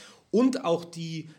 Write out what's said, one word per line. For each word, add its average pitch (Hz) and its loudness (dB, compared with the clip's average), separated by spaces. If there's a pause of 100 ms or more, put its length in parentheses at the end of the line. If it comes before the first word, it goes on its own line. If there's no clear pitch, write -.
(320)
und 254 2
auch 170 0
die 160 -10